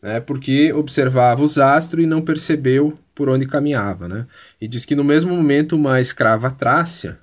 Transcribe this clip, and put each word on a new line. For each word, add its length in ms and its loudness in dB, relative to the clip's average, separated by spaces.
né, 200 -6
porque 520 0
observava 680 2
os 160 2
astros 460 2
e 20 0
não 160 0
percebeu 720 0
por 140 -4
onde 180 0
caminhava, 600 -4
né? 200 -10
E 80 -10
diz 160 -4
que 100 -2
no 80 0
mesmo 320 2
momento 400 0
uma 260 2
escrava 520 0
trácia 720 -2